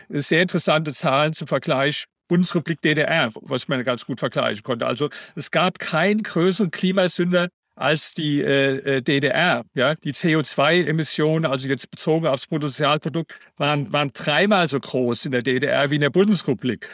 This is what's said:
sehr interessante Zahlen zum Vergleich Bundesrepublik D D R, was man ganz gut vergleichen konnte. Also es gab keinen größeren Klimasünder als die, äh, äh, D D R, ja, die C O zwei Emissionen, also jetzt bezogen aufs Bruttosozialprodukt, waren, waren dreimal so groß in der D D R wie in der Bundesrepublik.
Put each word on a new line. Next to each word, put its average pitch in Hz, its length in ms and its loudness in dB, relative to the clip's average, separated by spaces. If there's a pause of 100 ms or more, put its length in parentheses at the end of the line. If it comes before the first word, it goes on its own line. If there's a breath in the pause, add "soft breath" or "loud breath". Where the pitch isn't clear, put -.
sehr 160 340 2
interessante 160 500 0
Zahlen 151 400 0
zum 151 140 -10
Vergleich 139 580 0 (220)
Bundesrepublik 175 540 0
D 151 120 2
D 151 80 2
R, 147 300 0 (100)
was - 260 -4
man 131 160 -2
ganz 123 220 -2
gut 131 140 -8
vergleichen 117 420 -2
konnte. 120 240 -4
Also 127 240 -2 (260 loud breath)
es - 140 -8
gab 175 300 0
keinen 196 420 0
größeren 185 480 0
Klimasünder 180 800 0 (260)
als - 380 -2
die, 147 280 0
äh, 139 560 2
äh, 135 40 -2
D 139 180 2
D 139 80 2
R, 131 360 2 (100)
ja, 139 220 2
die - 180 -6
C 160 220 0
O 156 80 2
zwei 160 400 2
Emissionen, 156 640 0
also 135 200 -4
jetzt 135 220 -4
bezogen 160 380 0
aufs 135 180 0
Bruttosozialprodukt, 151 960 -2 (180 soft breath)
waren, 147 340 0
waren 147 220 0
dreimal 175 560 2
so 139 100 -2
groß 120 460 -2
in 147 60 -4
der 123 100 0
D 127 180 0
D 139 60 0
R 131 240 2
wie 147 60 0
in 147 60 0
der 143 100 2
Bundesrepublik. 156 840 0